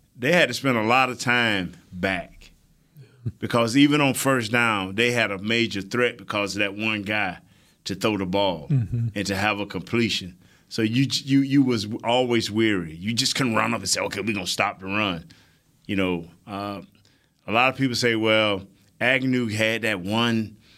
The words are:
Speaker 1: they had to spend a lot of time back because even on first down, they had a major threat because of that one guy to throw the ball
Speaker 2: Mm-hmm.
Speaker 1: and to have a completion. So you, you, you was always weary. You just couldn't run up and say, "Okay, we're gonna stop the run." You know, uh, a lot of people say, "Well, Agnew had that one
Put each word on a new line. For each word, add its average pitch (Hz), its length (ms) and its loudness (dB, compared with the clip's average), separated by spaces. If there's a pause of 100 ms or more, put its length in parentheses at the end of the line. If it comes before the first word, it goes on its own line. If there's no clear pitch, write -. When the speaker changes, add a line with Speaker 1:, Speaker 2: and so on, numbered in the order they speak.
(180)
Speaker 1:
they 127 140 0
had 170 160 4
to 123 60 -2
spend 127 240 0
a 107 60 0
lot 127 260 4
of 120 100 -8
time 110 540 0 (180)
back 92 600 -6 (880)
because 117 380 0
even 147 240 6
on 135 120 2
first 120 380 0
down, 107 440 0
they 120 160 2
had 113 200 0
a 98 60 -6
major 104 440 -2
threat 117 360 -2
because 98 380 -4
of 101 60 -4
that 98 140 -2
one 107 280 -4
guy 98 340 -4 (480)
to 98 100 -6
throw 107 220 0
the 95 80 -2
ball 92 440 -2
Speaker 2:
Mm-hmm. 120 460 0
Speaker 1:
and 104 120 -4
to 98 80 -2
have 104 260 0
a 101 40 -4
completion. 95 720 -2 (300)
So - 140 -6
you, 117 260 2 (160)
you, 139 160 4
you 139 240 4
was 117 240 0 (160)
always 120 480 2
weary. 101 420 2
You 92 200 -4
just 123 220 0
couldn't 123 200 0
run 110 180 2
up 110 60 -4
and 98 100 -8
say, 92 120 0
"Okay, 98 180 -4
we're 104 140 -2
gonna 95 120 -6
stop 98 360 -2
the 95 60 -10
run." 95 360 -2 (640)
You 104 100 -4
know, 92 320 -2 (180)
uh, 101 360 -8 (640)
a 101 60 -6
lot 123 180 4
of 123 60 -6
people 135 180 0
say, 117 220 2
"Well, 107 500 2 (320)
Agnew 127 480 2
had 110 360 0
that 104 180 -2
one 110 560 0 (200)